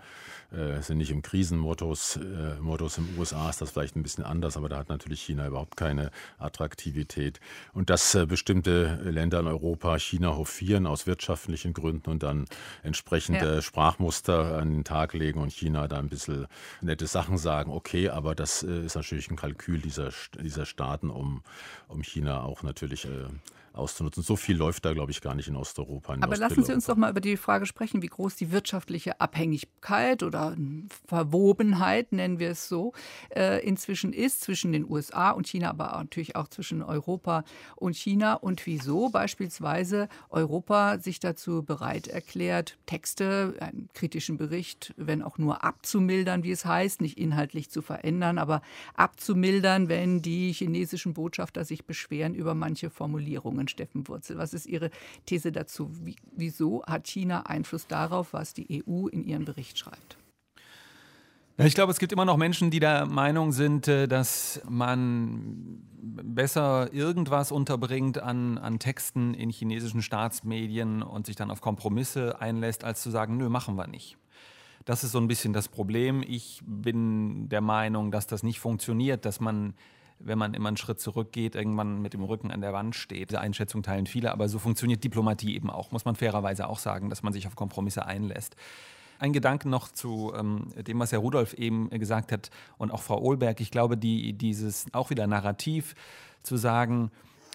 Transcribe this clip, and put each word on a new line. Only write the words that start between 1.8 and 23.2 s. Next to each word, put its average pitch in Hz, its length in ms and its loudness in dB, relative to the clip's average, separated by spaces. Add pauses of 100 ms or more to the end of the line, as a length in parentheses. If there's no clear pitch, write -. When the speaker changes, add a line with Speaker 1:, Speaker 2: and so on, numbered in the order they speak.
Speaker 1:
äh, 78 440 -6
Modus. 80 380 -2
In 82 80 0
den 87 120 -6
U 90 40 0
S 82 100 -2
A 78 160 -2
ist 80 140 -4
das 78 80 -6
vielleicht - 260 -4
ein 80 60 0
bisschen 76 200 -6
anders, 80 360 -2
aber 73 100 -2
da 71 80 -6
hat 73 140 -6
natürlich 76 320 -6
China 71 240 -2
überhaupt 69 320 -6
keine 73 320 0 (280)
Attraktivität. 73 1000 -4 (320)
Und 95 160 0
dass, - 260 6
äh, 90 120 8
bestimmte 87 760 4
Länder 85 380 2
in 82 60 2
Europa 80 520 2
China 82 380 2
hofieren 95 500 2
aus 73 200 -2
wirtschaftlichen 85 680 -2
Gründen 80 380 -2
und 80 120 0
dann 71 220 0 (380)
entsprechende 78 720 2
Speaker 2:
Ja. 78 80 4
Speaker 1:
Sprachmuster 80 960 2
an 78 160 2
den 76 100 0
Tag 78 300 0
legen 78 260 0
und 71 120 -2
China 76 360 0
da 73 100 -4
ein 71 120 -4
bisschen 69 380 -6 (340)
nette 80 240 0
Sachen 87 320 2
sagen, 76 340 0
okay, 90 380 0
aber 78 240 -2
das, - 280 -2
äh, 85 220 -2
ist 80 120 -6
natürlich 76 340 -4
ein 80 60 -4
Kalkül 76 420 -2
dieser 73 300 -4
St-, - 340 -12
dieser 76 240 -4
Staaten, 71 420 -4
um, 69 320 -4 (480)
um 76 140 -6
China 71 400 -2
auch 65 200 -8
natürlich, 71 440 -6
äh, 65 180 -8 (500)